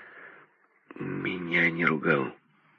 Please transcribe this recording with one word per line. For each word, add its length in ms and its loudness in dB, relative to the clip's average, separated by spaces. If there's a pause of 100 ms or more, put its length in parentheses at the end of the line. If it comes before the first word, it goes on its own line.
(960)
«Меня 760 -2
не 140 -2
ругал. 480 2 (460)